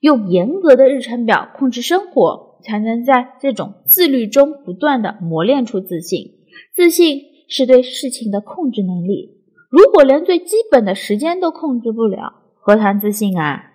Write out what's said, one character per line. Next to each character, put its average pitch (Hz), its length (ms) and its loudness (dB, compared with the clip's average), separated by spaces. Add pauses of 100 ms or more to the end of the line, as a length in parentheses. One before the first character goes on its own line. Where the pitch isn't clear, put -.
用 254 280 2
严 196 320 -2
格 302 160 6
的 262 120 6
日 269 120 0
程 240 240 -8
表 214 320 0
控 269 140 -2
制 240 120 -10
生 381 260 -2
活， - 560 -2
才 214 140 -6
能 226 260 -4
在 254 360 0
这 277 120 -2
种 196 220 -10 (120)
自 359 200 0
律 254 200 0
中 277 260 2 (120)
不 180 80 -12
断 269 300 -2
地 - 180 -6
磨 165 220 -4
练 254 220 0
出 202 160 -6
自 175 200 -10
信。 - 320 -8 (420)
自 349 160 4
信 311 300 0 (280)
是 262 180 -2
对 254 160 6
事 254 280 -8
情 226 200 -8
的 202 100 -4
控 269 300 -8
制 208 120 -4
能 180 200 -4
力， - 380 -6 (300)
如 381 200 6
果 320 140 6
连 285 200 2
最 359 140 0
基 415 180 -6 (140)
本 240 140 4
的 190 100 -2
时 208 220 -4
间 330 240 -4
都 339 100 -2
控 277 300 -6
制 226 100 -6
不 226 140 -4
了， - 300 -6 (260)
何 208 160 4
谈 202 240 0
自 208 100 -2
信 208 260 -2
啊？ 151 380 -6